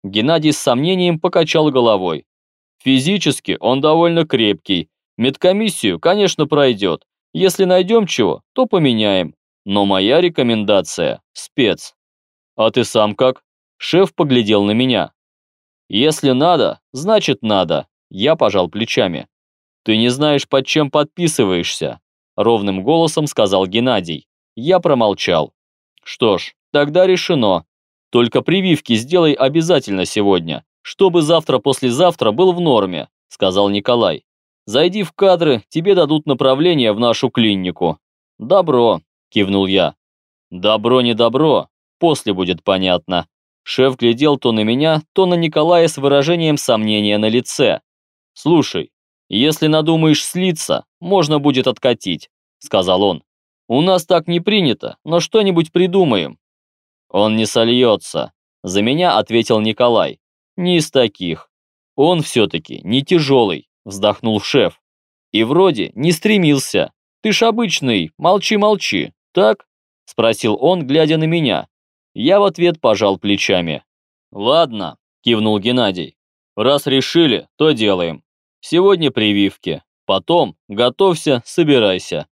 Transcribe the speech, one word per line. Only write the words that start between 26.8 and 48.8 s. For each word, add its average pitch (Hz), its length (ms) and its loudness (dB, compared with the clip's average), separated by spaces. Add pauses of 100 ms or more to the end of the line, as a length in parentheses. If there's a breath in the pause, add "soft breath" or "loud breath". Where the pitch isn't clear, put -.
решено", 127 580 0 (480)
"Только 120 300 2
прививки 175 520 0
сделай 151 380 2
обязательно 135 720 0
сегодня, 87 600 -2 (180)
чтобы 175 400 2
завтра-послезавтра 143 1080 0
был 180 220 2
в 175 80 -4
норме", 98 480 0 (180)
сказал 101 440 0
Николай. 101 540 -2 (420)
"Зайди 175 360 0
в 165 100 -6
кадры, 165 560 2
тебе 180 280 0
дадут 151 300 0
направление 135 640 0
в 101 80 -4
нашу 120 300 0
клинику". 90 680 -2 (400)
"Добро", 123 600 2 (320)
кивнул 98 340 0
я. 92 280 0 (560)
"Добро 107 500 0
не 120 140 0
добро, 120 540 0 (300)
после 143 360 0
будет 90 280 -4
понятно". 92 640 -2 (380)
Шеф 127 320 0
глядел 123 420 2
то 123 140 -2
на 107 120 0
меня, 151 380 0 (100)
то 190 120 2
на 180 100 0
Николая 165 520 2
с 160 100 -4
выражением 143 600 0
сомнения 107 600 0
на 107 120 0
лице. 117 520 0 (540)
"Слушай, 147 560 -2 (380)